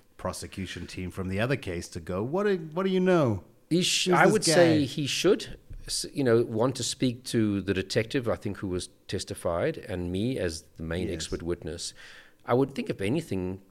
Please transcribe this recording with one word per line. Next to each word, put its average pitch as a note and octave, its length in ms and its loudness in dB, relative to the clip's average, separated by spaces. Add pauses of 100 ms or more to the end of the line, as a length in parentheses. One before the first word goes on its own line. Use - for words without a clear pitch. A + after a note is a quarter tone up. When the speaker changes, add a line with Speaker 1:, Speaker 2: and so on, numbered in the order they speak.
(160)
Speaker 1:
prosecution F2+ 720 -8
team F2+ 240 -8
from F#2 180 -8
the F#2+ 120 -2
other B2+ 160 0
case F2 320 -8
to - 120 -12
go, F2+ 220 -4
"What D#3 240 -2
do, G3+ 100 2 (160)
what F3+ 120 -2
do G3 60 0
you F#3 100 2
know? D#3+ 440 4 (240)
Speaker 2:
He E3+ 140 4
sh-, - 240 0
Speaker 1:
Who's F3+ 80 4
Speaker 2:
I E3 100 8
Speaker 1:
this G3 80 8
Speaker 2:
would G#3+ 120 4
say E3 360 6
Speaker 1:
guy?" C#3+ 60 2
Speaker 2:
he C#3+ 200 -4
should, - 520 0 (280)
s-, - 260 -4
you C#3 120 0
know, A#2+ 180 6
want A#2 340 0
to B2 60 -4
speak A#2+ 420 -2
to G#2+ 360 2
the F#2 140 0
detective, A2+ 540 -2
I G2 60 2
think, F#2+ 240 -6
who - 100 -6
was F2+ 200 -4 (180)
testified, G2 720 -2 (100)
and F2+ 220 -4
me A2 260 -2
as E2+ 280 -4 (140)
the D#2 40 -10
main E2 240 -2
Speaker 1:
Yes. F2+ 80 -4
Speaker 2:
expert E2 300 -6
witness. E2 500 -6 (500)
I A#2+ 100 0
would C3+ 200 2
think, - 160 -4
if - 100 -6
anything, G2 600 -2 (100)